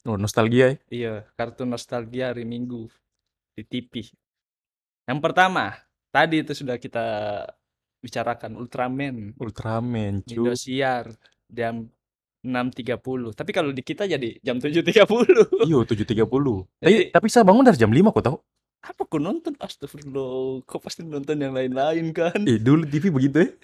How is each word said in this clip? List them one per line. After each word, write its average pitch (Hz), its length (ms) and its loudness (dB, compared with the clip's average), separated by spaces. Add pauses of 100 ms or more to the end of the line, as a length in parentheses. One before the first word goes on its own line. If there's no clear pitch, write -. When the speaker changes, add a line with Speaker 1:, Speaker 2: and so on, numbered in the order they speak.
Speaker 1:
Oh, 110 80 -2
nostalgia 113 500 4
ya? 127 100 2 (120)
Speaker 2:
Iya, 117 260 -8 (220)
kartun 120 340 -8
nostalgia 123 640 -6
hari 117 160 -10
Minggu 120 400 -10 (640)
di 107 160 -16
T 120 160 -8
V. 117 240 -12 (960)
Yang 131 140 -4
pertama, 165 560 0 (320)
tadi 156 320 2
itu - 160 -6
sudah 123 240 -8
kita 117 280 -6 (920)
bicarakan, 117 560 -8
Ultraman. 123 800 -8
Speaker 1:
Ultraman, 110 880 -6
cu. 117 160 -8
Speaker 2:
Indosiar, 123 720 -4 (340)
jam 117 460 -8 (480)
enam 123 320 -4
tiga 123 240 -6
puluh. 120 400 -8
Tapi 151 160 -8
kalau 151 240 -2
di - 80 -8
kita 160 240 -6
jadi 135 320 -4
jam 123 160 -4
tujuh 151 260 -2
tiga 196 220 6
puluh. 214 240 4 (340)
Speaker 1:
Iya, 151 220 4
tujuh 104 240 -2
tiga 110 160 2
puluh. 123 400 0 (160)
Tapi, - 80 0
Speaker 2:
Jadi 196 240 6
Speaker 1:
tapi 170 160 4
saya 233 160 6
bangun 226 240 8
dari 202 80 10
jam 113 160 4
lima, 190 240 6
kau 104 80 2
tahu? 139 160 -2 (400)
Speaker 2:
Apa - 240 -10
kau 330 160 -4
nonton? 285 400 -6
Astagfirullah, 131 1040 -8
kau - 160 -10
pasti - 240 -14
nonton 151 320 -6
yang 139 160 -4
lain-lain, 139 640 -2
kan? 175 320 0
Speaker 1:
Eh, 117 80 4
dulu 143 320 4
T 143 80 -2
V 170 160 0
begitu 135 240 2
ya? 180 120 6 (160)